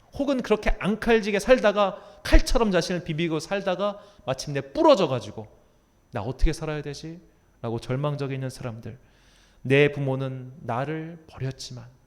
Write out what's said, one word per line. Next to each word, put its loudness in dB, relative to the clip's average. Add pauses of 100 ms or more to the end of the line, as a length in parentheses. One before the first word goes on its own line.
(200)
혹은 0
그렇게 0
앙칼지게 0
살다가 2 (220)
칼처럼 6
자신을 0
비비고 -2
살다가 -4 (260)
마침내 -4
부러져가지고 2 (640)
"나 -6
어떻게 2
살아야 -6
되지?" -12 (400)
라고 -4
절망적에 -4
있는 -6
사람들. -12 (640)
"내 6
부모는 -6
나를 -6
버렸지만 -10 (200)